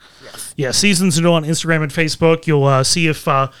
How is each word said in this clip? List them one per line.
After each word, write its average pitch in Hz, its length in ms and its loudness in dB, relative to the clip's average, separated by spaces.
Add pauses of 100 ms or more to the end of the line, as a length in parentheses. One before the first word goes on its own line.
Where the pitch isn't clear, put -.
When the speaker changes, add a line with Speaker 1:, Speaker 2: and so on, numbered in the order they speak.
(220)
Speaker 1:
Yes. - 340 -18
Speaker 2:
Yeah, 131 140 -4
Seasons 180 480 2
Noodle 170 160 2
on 156 100 0
Instagram 160 380 0
and 147 100 -6
Facebook. 165 540 -2
You'll, 147 180 2
uh, 135 180 2
see 160 260 0
if, 156 200 -4
uh, 135 200 0 (120)